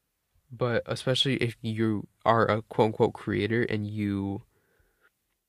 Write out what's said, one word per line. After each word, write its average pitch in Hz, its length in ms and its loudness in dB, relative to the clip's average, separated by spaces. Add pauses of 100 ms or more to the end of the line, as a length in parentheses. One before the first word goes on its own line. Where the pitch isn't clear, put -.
(500)
but 120 360 -2
especially 127 500 0
if 117 240 -2
you 110 480 -2 (160)
are 113 260 6
a 107 120 0
quote-unquote 110 500 2
creator 107 500 -2
and 107 240 -2
you, 101 560 -4 (1080)